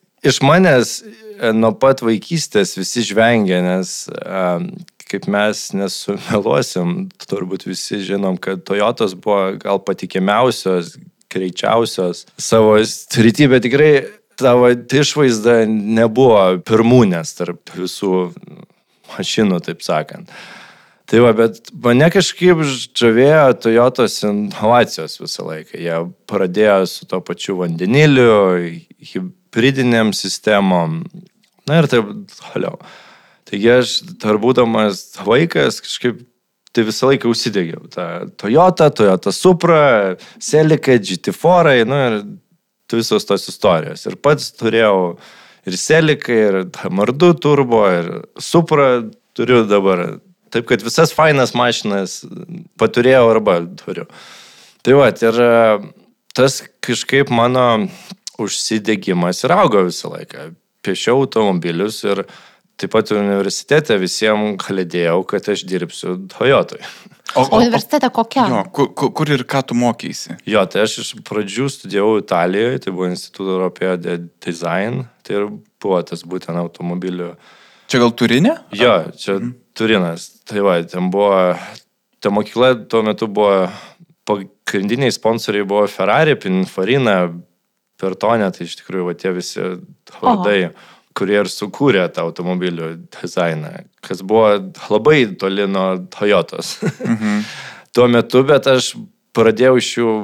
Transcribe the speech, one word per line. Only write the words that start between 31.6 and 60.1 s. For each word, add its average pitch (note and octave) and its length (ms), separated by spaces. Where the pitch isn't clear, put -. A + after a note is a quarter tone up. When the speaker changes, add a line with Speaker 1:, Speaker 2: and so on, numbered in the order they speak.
Speaker 1:
na D3+ 120
ir D3+ 80
taip A2+ 220
toliau. F2+ 360
Taigi G#2 240
aš B2 220
dar G#2+ 200
būdamas A2+ 720
vaikas C3 640
kažkaip - 400
tai A#2 80
visą A2 240
laiką C3 240
užsidegiau. G2 560
Ta F2 460
Toyota, D#3 580
Toyota G2 400
Supra, D3 840
Celica, D3+ 640
G F#2+ 160
T F#2+ 160
four, E3+ 380
nu B2+ 100
ir B2+ 220
visos A2+ 340
tos - 240
istorijos. D#2+ 580
Ir F#2+ 140
pats C#3+ 320
turėjau G#2+ 640
ir F#2 120
Celica, D3+ 560
ir G#2 240
M F#2 180
R A2+ 160
du F3 180
turbo, C3 540
ir F2 240
Supra C#3 720
turiu A#2 340
dabar. F#2+ 540
Taip A#2 160
kad A#2+ 120
visas D#3+ 320
fainas C#3+ 400
mašinas G#2+ 720
paturėjau A#2+ 540
arba G#2+ 300
turiu. F2 320
Tai B2 100
vat, B2+ 240
ir, A2+ 160
e, A#2 800
tas C3+ 320
kažkaip C3 500
mano B2 380
užsidegimas G2+ 1080
ir C3 80
augo E3 320
visą - 280